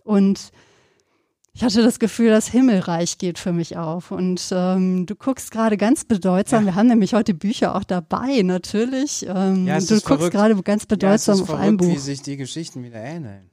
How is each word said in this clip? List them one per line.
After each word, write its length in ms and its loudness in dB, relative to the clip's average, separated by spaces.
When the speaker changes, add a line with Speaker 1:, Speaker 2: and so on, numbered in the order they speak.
Speaker 1:
und 460 2
ich 100 -4
hatte 180 2
das 160 2
Gefühl, 320 0
das 160 4
Himmelreich 720 0
geht 200 -6
für 140 -4
mich 240 -4
auf. 360 -8
Und, 400 -4
ähm, 540 0
du 100 -10
guckst 340 -6
gerade 260 0
ganz 280 2
bedeutsam, 560 2
Speaker 2:
Ja. 60 2
Speaker 1:
wir 100 0
haben 100 4
nämlich 280 4
heute 200 2
Bücher 400 -2
auch 80 -4
dabei, 640 -2
natürlich. 840 -2
Ähm, 380 0
Speaker 2:
Ja, 100 0
es 100 0
Speaker 1:
du 80 2
Speaker 2:
ist 100 2
Speaker 1:
guckst 140 2
Speaker 2:
verrückt. 180 0
Speaker 1:
gerade 260 4
ganz 240 -2
bedeutsam 500 2
Speaker 2:
Ja, 60 4
es 60 -6
ist 20 -6
Speaker 1:
auf 80 -4
ein 200 2
Speaker 2:
verrückt, 0 -
Speaker 1:
Buch. 100 4
Speaker 2:
wie 100 2
sich 240 -8
die 140 -8
Geschichten 480 -10
wieder 180 -14
ähneln. 500 -14